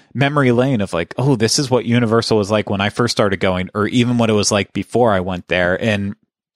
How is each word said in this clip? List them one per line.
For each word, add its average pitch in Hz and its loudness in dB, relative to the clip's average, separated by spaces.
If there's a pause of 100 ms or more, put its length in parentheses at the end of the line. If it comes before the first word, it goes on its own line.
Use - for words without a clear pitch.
(140)
memory 139 2
lane 123 2
of, 98 -4
like, 85 -4
"Oh, 131 2
this 117 0
is 139 -4
what 123 2
Universal 113 2
was 101 0
like 107 0
when 98 -2
I 101 2
first 120 -2
started 98 0
going," 92 -2
or 104 -2
even 123 0
what 117 2
it - 2
was 104 0
like 101 -2
before 113 0
I 95 0
went 90 -8
there. 90 0
And 101 -2 (400)